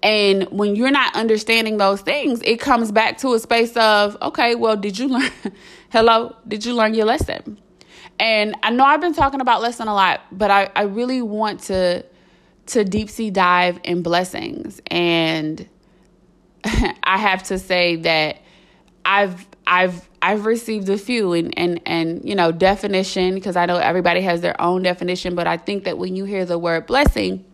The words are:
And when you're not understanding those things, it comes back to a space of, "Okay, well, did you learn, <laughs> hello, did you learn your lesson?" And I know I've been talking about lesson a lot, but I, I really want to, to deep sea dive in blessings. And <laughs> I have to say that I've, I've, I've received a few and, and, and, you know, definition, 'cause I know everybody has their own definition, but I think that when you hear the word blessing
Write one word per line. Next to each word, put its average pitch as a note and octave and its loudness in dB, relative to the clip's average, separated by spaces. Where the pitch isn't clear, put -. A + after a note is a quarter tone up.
And G3+ 2
when G3+ 0
you're B3 0
not C#4 2
understanding A3 0
those G3 2
things, B3 -2
it A#3 2
comes A#3 2
back A3 0
to B3+ 0
a A3+ 2
space A#3 0
of, G#3+ 4
"Okay, A#3+ 0
well, A3 2
did G3+ -6
you C4 -2
learn, B3+ -2
<laughs> - -20
hello, A3+ 4
did G#3+ -8
you A#3+ -4
learn A3 2
your A3 2
lesson?" - -4
And G#3+ 0
I A3 2
know B3 4
I've D4 6
been E4 0
talking C#4 0
about A3+ 2
lesson A#3 -4
a G#3+ -2
lot, F#3+ 2
but G3 0
I, G3 4
I - 2
really B3 -2
want G#3+ -4
to, F3+ 0
to G#3+ 0
deep G3+ -2
sea A3 -6
dive F3+ 2
in F3 -2
blessings. - -4
And E3 -2
<laughs> - -20
I F#3+ 0
have F#3+ -2
to F#3+ -6
say F3 0
that D#3+ 0
I've, F#3+ 0
I've, F3+ 0
I've G3+ 0
received A3 -2
a G3+ 0
few G#3 -2
and, E3+ -2
and, F3 -2
and, E3 -4
you G3+ -4
know, F3 4
definition, F#3+ 0
'cause F#3 -6
I F3 2
know F3 0
everybody F3 0
has F3 0
their F3 -2
own F3+ 0
definition, F3+ -4
but E3+ -2
I E3+ 0
think F#3+ -6
that F3 -4
when F#3 -6
you G3 -6
hear G3 -4
the F3 -2
word E3 -2
blessing G3 2